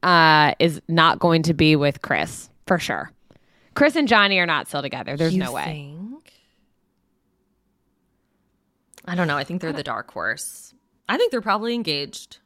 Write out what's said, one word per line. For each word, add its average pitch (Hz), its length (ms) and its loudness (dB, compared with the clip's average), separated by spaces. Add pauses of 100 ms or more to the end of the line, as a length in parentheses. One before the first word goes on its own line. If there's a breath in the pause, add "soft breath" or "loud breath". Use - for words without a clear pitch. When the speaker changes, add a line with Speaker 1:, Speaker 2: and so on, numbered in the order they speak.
Speaker 1:
uh, 160 560 6
is 165 300 0
not 165 300 4
going 165 260 2
to 160 100 0
be 156 220 4
with 143 260 0
Chris, - 460 -6 (180)
for 180 120 0
sure. - 340 -8 (640 soft breath)
Chris 294 200 2
and 302 140 0
Johnny 202 300 4
are 175 80 2
not 156 200 -2
still 143 160 -6
together. 131 340 -8
There's 165 180 0
Speaker 2:
You 185 100 0
Speaker 1:
no 123 80 -6
way. 76 120 -6
Speaker 2:
think? 160 680 -14 (2750)
I 175 100 -8
don't 175 140 0
know. 143 80 -2
I 139 80 -4
think 175 180 -8
they're 160 100 -6
the 147 100 -8
dark 110 300 -8
horse. - 640 -10 (340)
I 214 80 -2
think 466 140 2
they're 247 100 -4
probably 220 340 -2
engaged. 156 720 -8